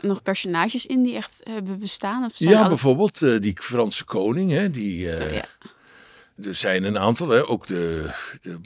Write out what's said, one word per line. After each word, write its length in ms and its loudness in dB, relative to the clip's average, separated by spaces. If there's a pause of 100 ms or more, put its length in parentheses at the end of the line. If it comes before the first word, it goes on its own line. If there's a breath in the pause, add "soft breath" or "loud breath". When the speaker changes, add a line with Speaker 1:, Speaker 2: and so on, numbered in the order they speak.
Speaker 1:
nog 200 -2
personages 640 -2
in 180 0
die 120 -2
echt 280 -10
hebben 360 -8
bestaan? 460 -4
Of 100 -8
zijn 140 2
Speaker 2:
Ja, 100 10
Speaker 1:
alle 80 6
Speaker 2:
bijvoorbeeld, 540 2
eh, 180 4
die 220 0
Franse 440 -2
koning, 460 0
hè, 180 2
die, 460 -4
eh, 120 -4
Speaker 1:
Oh, 60 -6
ja. 120 -6 (1040 loud breath)
Speaker 2:
er 80 -8
zijn 280 0
een 140 0
aantal, 320 2
hè, 180 4
ook 200 -2
de, 420 -2 (320 loud breath)
de 240 -12